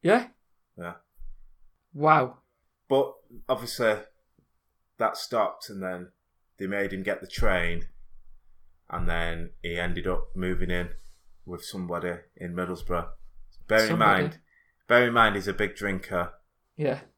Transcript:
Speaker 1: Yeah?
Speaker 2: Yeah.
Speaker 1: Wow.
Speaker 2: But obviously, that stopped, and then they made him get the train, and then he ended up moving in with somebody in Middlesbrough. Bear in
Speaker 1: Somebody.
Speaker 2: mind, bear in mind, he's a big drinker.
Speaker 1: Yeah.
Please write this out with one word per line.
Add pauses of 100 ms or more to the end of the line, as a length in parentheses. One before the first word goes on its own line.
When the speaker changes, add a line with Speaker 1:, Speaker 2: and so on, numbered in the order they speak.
Speaker 1:
Yeah? (500)
Speaker 2:
Yeah. (1000)
Speaker 1:
Wow. (500)
Speaker 2:
But (340)
obviously, (1040)
that
stopped,
and
then (500)
they
made
him
get
the
train, (1040)
and
then (120)
he
ended
up
moving
in (540)
with
somebody (240)
in
Middlesbrough. (580)
Bear
in
Speaker 1:
Somebody.
Speaker 2:
mind, (480)
bear
in
mind,
he's
a
big
drinker. (440)
Speaker 1:
Yeah. (180)